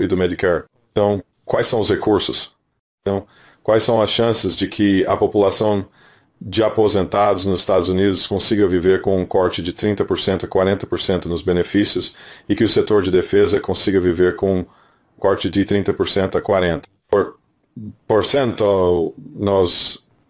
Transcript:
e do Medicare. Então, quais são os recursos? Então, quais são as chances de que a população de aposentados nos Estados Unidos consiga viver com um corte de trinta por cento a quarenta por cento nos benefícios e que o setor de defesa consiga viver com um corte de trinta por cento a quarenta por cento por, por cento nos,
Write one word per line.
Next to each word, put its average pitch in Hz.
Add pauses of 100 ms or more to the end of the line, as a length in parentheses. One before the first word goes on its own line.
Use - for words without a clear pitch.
e 95
do 87
Medicare. 90 (280)
Então, 104 (200)
quais 120
são 120
os 98
recursos? - (480)
Então, 98 (360)
quais 110
são 113
as 101
chances 110
de 98
que 98
a 95
população 101 (520)
de 104
aposentados 101
nos 92
Estados 92
Unidos 92
consiga 101
viver 92
com 95
um 92
corte 90
de 85
trinta 104
por 90
cento 95
a -
quarenta 98
por -
cento 87
nos 82
benefícios 90 (320)
e 104
que 107
o 104
setor 104
de 92
defesa 98
consiga 95
viver 90
com 98
um 90 (520)
corte -
de 98
trinta 98
por 90
cento 95
a 90
quarenta 90 (220)
por 101
cento -
por, - (680)
por 104
cento 95 (200)
nos, 98 (260)